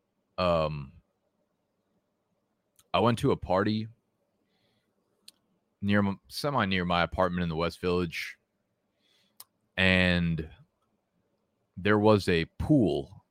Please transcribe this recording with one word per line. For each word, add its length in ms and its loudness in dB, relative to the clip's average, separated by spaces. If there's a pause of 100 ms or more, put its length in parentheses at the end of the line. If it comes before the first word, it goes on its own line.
(380)
Um, 540 -2 (2000)
I 60 2
went 180 2
to 140 0
a 40 -2
party 520 -2 (1900)
near 160 2
m-, 300 -2
semi 360 -4
near 220 -2
my 160 2
apartment 400 -2
in 80 -4
the 40 -6
West 280 -4
Village, 560 -4 (1400)
and 720 0 (1300)
there 220 2
was 280 4
a 200 2 (120)
pool 720 0